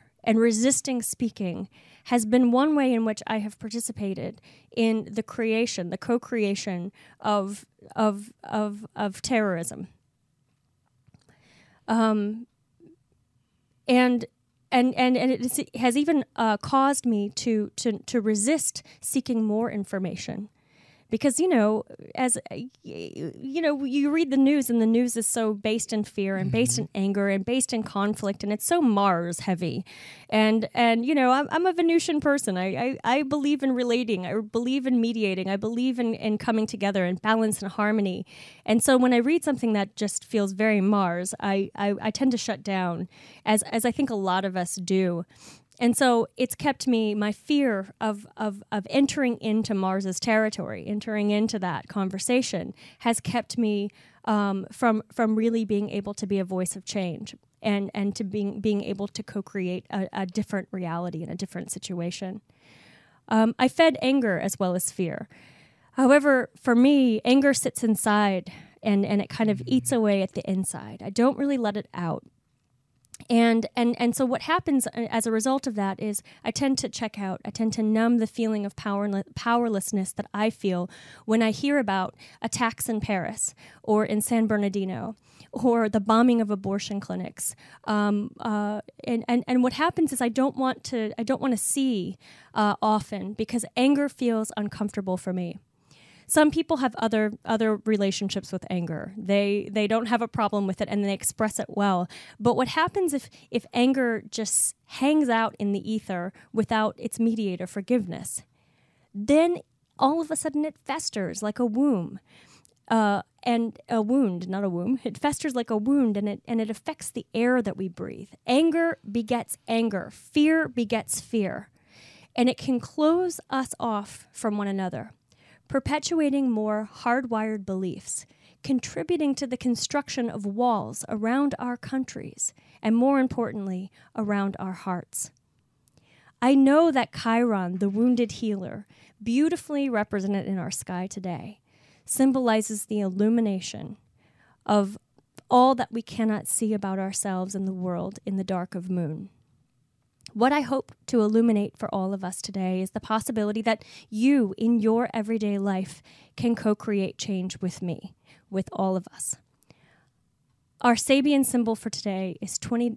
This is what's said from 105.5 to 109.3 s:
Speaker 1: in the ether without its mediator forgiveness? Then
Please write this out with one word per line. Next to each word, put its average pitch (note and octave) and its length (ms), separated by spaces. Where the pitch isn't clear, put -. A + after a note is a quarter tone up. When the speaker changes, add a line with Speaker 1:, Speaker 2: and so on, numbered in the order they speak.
Speaker 1:
in G3+ 140
the G3+ 180
ether F#3+ 440
without A3 480
its - 180
mediator G#3+ 480
forgiveness? G3 800
Then D4+ 440